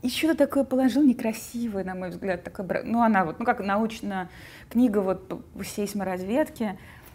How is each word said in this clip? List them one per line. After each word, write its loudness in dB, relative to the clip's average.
И 0
что-то 2
такое 4
положил 4
некрасивое, 0
на -6
мой -6
взгляд. -4
Такое -8
бра-, -2
ну 2
она 6
вот, -6
ну -4
как 2
научная -2
книга 4
вот -2
по, -8
по -14
сейсморазведке. -2